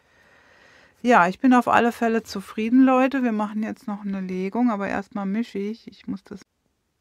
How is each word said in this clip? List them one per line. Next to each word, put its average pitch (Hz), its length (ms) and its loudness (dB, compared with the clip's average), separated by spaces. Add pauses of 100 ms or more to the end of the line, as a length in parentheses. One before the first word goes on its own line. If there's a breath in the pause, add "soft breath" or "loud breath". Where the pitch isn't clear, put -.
(1000 soft breath)
Ja, 214 280 6
ich 185 100 -6
bin 254 160 4
auf 247 140 2
alle 233 240 2
Fälle 226 300 -2
zufrieden, 226 600 0
Leute. 262 380 2
Wir 240 100 -2
machen 214 300 -4
jetzt 208 240 -10
noch 208 180 -10
eine 196 160 -8
Legung, 190 500 -2
aber 202 180 -4
erstmal 196 380 -6
mische 208 320 -6
ich. 208 300 -8
Ich - 180 -20
muss 190 180 -10
das, 196 160 -18 (600)